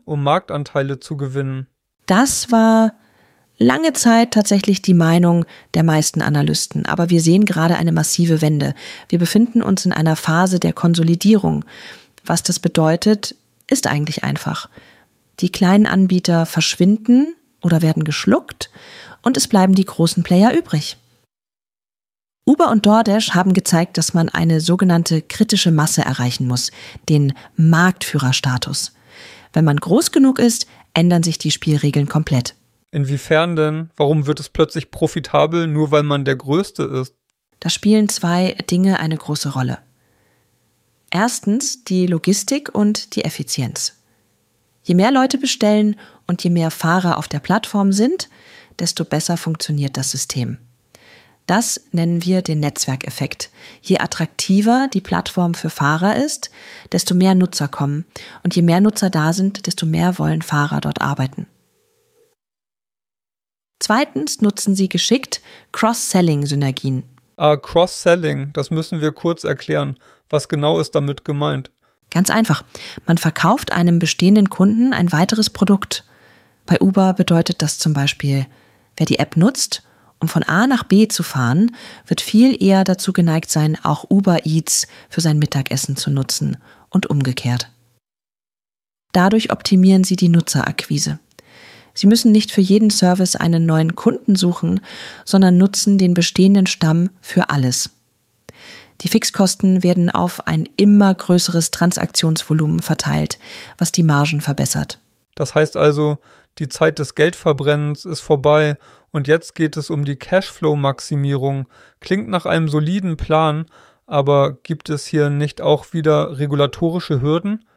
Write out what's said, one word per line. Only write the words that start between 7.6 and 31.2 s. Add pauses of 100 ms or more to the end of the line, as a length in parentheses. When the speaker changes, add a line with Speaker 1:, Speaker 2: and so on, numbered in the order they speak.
Speaker 2:
eine
massive
Wende. (340)
Wir
befinden
uns
in
einer
Phase
der
Konsolidierung. (600)
Was
das
bedeutet, (320)
ist
eigentlich
einfach. (720)
Die
kleinen
Anbieter
verschwinden (280)
oder
werden
geschluckt (520)
und
es
bleiben
die
großen
Player
übrig. (1500)
Uber
und
DoorDash
haben
gezeigt,
dass
man
eine
sogenannte
kritische
Masse
erreichen
muss, (400)
den (220)
Marktführerstatus. (580)
Wenn
man
groß
genug
ist, (280)
ändern